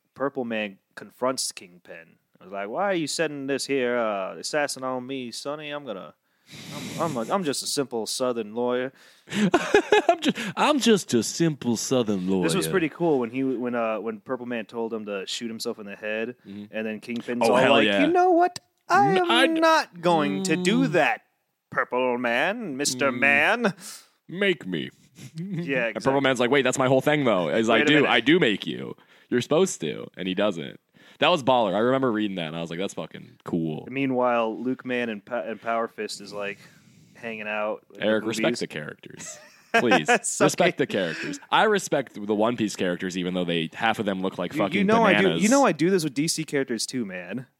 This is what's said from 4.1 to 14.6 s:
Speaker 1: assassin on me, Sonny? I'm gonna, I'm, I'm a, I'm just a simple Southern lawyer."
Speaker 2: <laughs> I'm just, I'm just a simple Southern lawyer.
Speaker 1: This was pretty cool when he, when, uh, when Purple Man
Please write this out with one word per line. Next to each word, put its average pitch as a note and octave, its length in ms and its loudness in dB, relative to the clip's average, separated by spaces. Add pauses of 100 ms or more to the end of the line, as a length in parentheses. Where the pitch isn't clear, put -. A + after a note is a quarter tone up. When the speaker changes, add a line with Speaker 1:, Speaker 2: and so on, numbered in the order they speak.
Speaker 1:
assassin C3+ 480 -4
on B2+ 240 -6
me, B2+ 240 -8
Sonny? D3 400 -10
I'm D3 160 -10
gonna, F2+ 260 -10 (880)
I'm, D#3 180 -2
I'm - 0 - (140)
a, - 20 0
I'm F#3+ 120 0
just C#3 180 -2
a - 60 -12
simple A#2+ 380 -4
Southern A#2 480 -4
lawyer." B2 380 -2 (200)
Speaker 2:
<laughs> - 200 -16
I'm E4+ 880 4
just, D4 160 0 (200)
I'm C#4 240 2
just G#3 340 4
a A2+ 80 4
simple C3 540 0
Southern G#2 520 0
lawyer. F#2+ 160 2
Speaker 1:
This E2 100 2
was F#2 140 0
pretty E3 200 0
cool D#3+ 320 0
when A#2 100 -2
he, C3 140 -4
when, B2 300 -2
uh, A2 260 0
when A2 200 -6
Purple B2 260 -8
Man A#2 180 -6